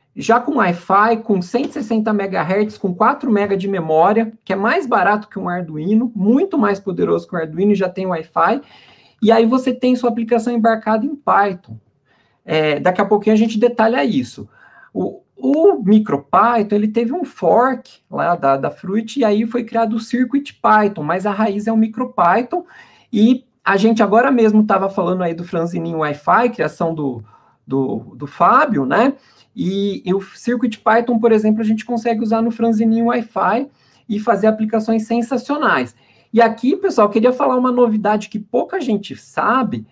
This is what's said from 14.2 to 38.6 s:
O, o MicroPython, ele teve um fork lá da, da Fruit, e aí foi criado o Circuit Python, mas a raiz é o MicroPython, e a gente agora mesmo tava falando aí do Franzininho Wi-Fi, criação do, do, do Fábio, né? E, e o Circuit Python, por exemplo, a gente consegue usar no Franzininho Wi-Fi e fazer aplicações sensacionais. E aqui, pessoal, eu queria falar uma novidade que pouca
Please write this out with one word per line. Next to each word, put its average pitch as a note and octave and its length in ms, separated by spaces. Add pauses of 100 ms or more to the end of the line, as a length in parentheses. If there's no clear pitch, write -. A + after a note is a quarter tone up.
O, - 280 (160)
o D4+ 440
MicroPython, G#3 920
ele G#3+ 140
teve A#3 240
um F4+ 100
fork A#3+ 760 (120)
lá D#3 240
da, C#3 220
da C#3+ 140
Fruit, A3 480
e B3 40
aí G#3+ 220
foi A#3+ 180
criado A3+ 320
o A3 60
Circuit B3+ 600
Python, G#3 420
mas F3 220
a G#3 60
raiz G#3 340
é A3+ 60
o A3+ 60
MicroPython, A3+ 880 (480)
e A#3 320 (180)
a G3 140
gente A3 240
agora A3+ 300
mesmo G#3+ 340
tava F#3+ 240
falando F3+ 320
aí E3+ 120
do E3+ 100
Franzininho E3+ 560
Wi-Fi, F3 500
criação E3 440
do, C3 300 (420)
do, B2 500
do C3+ 100
Fábio, G3+ 600
né? A3+ 280 (420)
E, F#3+ 500
e F3+ 80
o G3 80
Circuit A#3 580
Python, A#3 400
por A3+ 120
exemplo, G#3+ 280
a A3 60
gente G#3+ 180
consegue A#3 400
usar A3+ 180
no A#3 100
Franzininho A3+ 560
Wi-Fi A#3 600 (400)
e G#3 120
fazer G#3+ 280
aplicações A3 580
sensacionais. A#3 880 (380)
E A3 80
aqui, A#3+ 380
pessoal, A#3+ 300
eu G#3 40
queria B3 220
falar B3+ 240
uma B3+ 140
novidade G#3+ 580
que G#3+ 100
pouca C#4+ 400